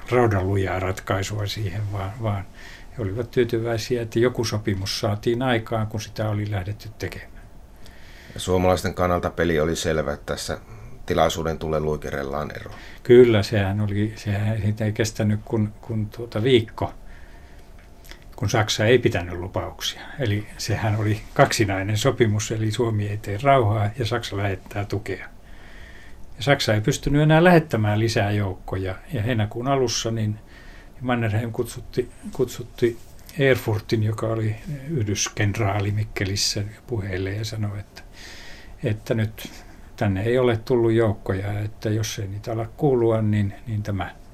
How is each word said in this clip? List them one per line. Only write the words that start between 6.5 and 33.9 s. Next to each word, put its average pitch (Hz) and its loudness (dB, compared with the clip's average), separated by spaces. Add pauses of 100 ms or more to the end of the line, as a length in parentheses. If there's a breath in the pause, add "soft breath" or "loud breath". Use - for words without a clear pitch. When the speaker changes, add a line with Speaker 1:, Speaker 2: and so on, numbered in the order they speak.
Speaker 1:
lähdetty 101 -6 (100)
tekemään. - -10 (920 loud breath)
Speaker 2:
Ja - -12
suomalaisten 92 2
kannalta 90 2
peli 85 2
oli 80 2
selvä, 78 0
että 73 -6
tässä - -6 (460)
tilaisuuden 82 2
tulee 78 -2
luikerellaan 73 -4
ero. - -12 (320 loud breath)
Speaker 1:
Kyllä, 120 10
sehän 101 0
oli, 104 0
sehän, 104 -2
siitä 104 0
ei 107 2
kestänyt 107 0
kun, 107 0
kun 110 -4
tuota 110 -6
viikko, 123 4 (1400 loud breath)
kun 98 -4
Saksa 110 2
ei 123 8
pitänyt 87 0
lupauksia. 90 -6 (180 loud breath)
Eli 104 -2 (100)
sehän 104 0
oli 107 0 (120)
kaksinainen 101 4
sopimus, 110 2
eli 110 0
Suomi 107 0
ei 104 -4
tee 98 -6
rauhaa 113 4 (100)
ja 120 -2
Saksa 113 -4
lähettää 98 -4
tukea. 101 -6 (1080 loud breath)
Ja - -10
Saksa 135 4
ei 107 4
pystynyt 139 2
enää 156 8
lähettämään 117 6
lisää 110 2
joukkoja, 95 -2 (180)
ja 107 -2
heinäkuun 117 -2
alussa 127 0
niin 110 -2 (600 loud breath)
Mannerheim 117 0
kutsutti, - -4 (220)
kutsutti - -2 (420)
Erfurtin, 113 2